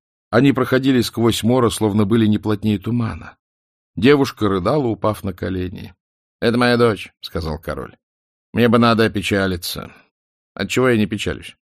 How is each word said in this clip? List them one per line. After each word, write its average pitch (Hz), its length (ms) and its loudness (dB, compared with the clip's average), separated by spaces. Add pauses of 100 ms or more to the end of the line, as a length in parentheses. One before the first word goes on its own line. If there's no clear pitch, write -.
(320)
Они 131 220 4
проходили 127 480 2
сквозь 113 420 0
Мора, 120 260 2
словно 104 360 0
были 110 200 2
не 104 120 2
плотнее 104 420 -2
тумана. 107 580 -8 (580)
Девушка 127 540 2
рыдала, 113 380 0
упав 107 360 -4
на 95 100 -6
колени. 92 600 -8 (480)
"Это 117 160 0
моя 120 200 2
дочь", 117 440 0
сказал 80 380 -8
король. 69 360 -10 (580)
"Мне 117 160 4
бы 117 100 4
надо 113 300 4
печалиться. 95 840 -4 (640)
Отчего 123 340 0
я 117 80 4
не 107 80 2
печалюсь?" 90 580 -8